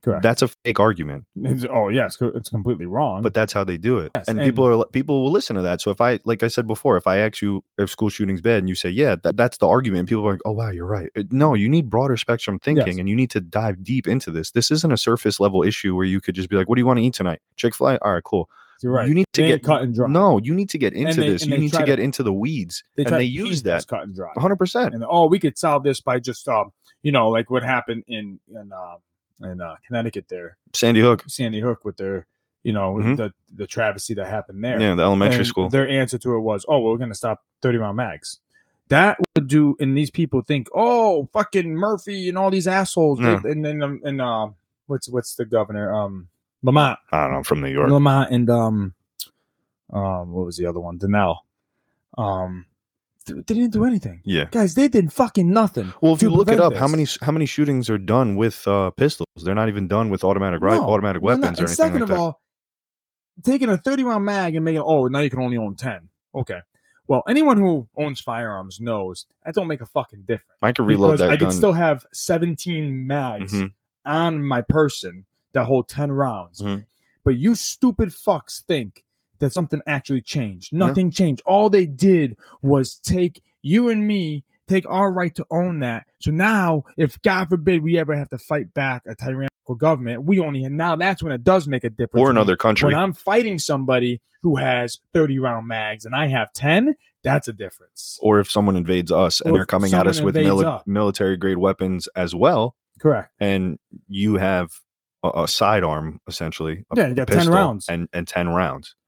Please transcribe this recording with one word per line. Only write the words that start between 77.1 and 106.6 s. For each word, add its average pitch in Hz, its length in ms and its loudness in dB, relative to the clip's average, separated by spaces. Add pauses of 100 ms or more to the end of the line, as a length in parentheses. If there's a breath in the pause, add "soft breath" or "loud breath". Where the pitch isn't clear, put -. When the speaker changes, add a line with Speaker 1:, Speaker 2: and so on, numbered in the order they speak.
Speaker 1:
But 131 120 2
you 190 180 2
stupid - 560 -2
fucks - 540 -4
think 127 400 -4 (340)
that 139 140 0
something 160 340 -4
actually 135 360 -4
changed. 101 500 -8
Speaker 2:
No. 165 140 2
Speaker 1:
Nothing 170 240 2
changed. 147 340 0
All 202 240 4
they 190 180 4
did 151 500 2 (260 soft breath)
was 135 380 2
take 180 420 -2 (200)
you 226 280 2
and 214 160 0
me, 165 380 -2 (220)
take 190 220 2
our 190 240 2
right 180 220 -2
to - 160 -8
own 170 300 -2
that. 120 260 -4 (140)
So 156 100 -2
now, 175 540 2 (120)
if 156 260 -2
God 185 280 0
forbid 170 320 2
we 165 160 2
ever 151 180 -2
have 143 140 -8
to 127 80 -10
fight 139 360 -6
back 135 320 -4
a 113 80 -12
tyrannical 131 600 -8
government, 127 480 0
we 190 160 4
only, 139 300 -4
now 165 260 -2
that's 180 260 -2
when 160 100 -4
it 123 120 -6
does 175 240 4
make 135 160 -2
a 117 60 -2
difference. 117 320 2
Speaker 2:
Or 135 60 6
Speaker 1:
When, 127 80 4
Speaker 2:
another 98 200 6
country. 113 300 2
Speaker 1:
when 143 80 4
I'm 185 180 0
fighting 208 460 0
somebody 127 640 0 (200)
who 165 140 2
has 123 440 -2 (120)
thirty 143 260 2
round 117 280 -4
mags 110 400 -6
and 117 80 -8
I 147 140 0
have 123 240 -2
ten, 196 420 2 (300)
that's 139 240 0
a 117 40 -10
difference. - 720 -16
Speaker 2:
Or 104 180 6
if 98 100 -2
someone 101 260 2
invades 87 360 0
us 85 280 2
and - 100 0
Speaker 1:
Or - 40 4
Speaker 2:
they're 95 80 4
Speaker 1:
if 92 60 -4
Speaker 2:
coming 98 240 2
at 175 140 4
us 185 100 2
Speaker 1:
someone - 180 0
Speaker 2:
with - 40 2
Speaker 1:
invades 98 240 4
Speaker 2:
mili-, 147 140 0
Speaker 1:
us. - 100 -12
Speaker 2:
military 98 500 0
grade 92 220 -2
weapons 95 580 0
as 90 180 -4
well. 113 420 2 (240)
Speaker 1:
Correct. 127 300 2 (100)
Speaker 2:
And 95 380 0 (300)
you 101 280 0
have 92 340 0 (520)
a, - 200 -2
a - 60 -2
sidearm, 80 800 0
essentially, 82 600 -8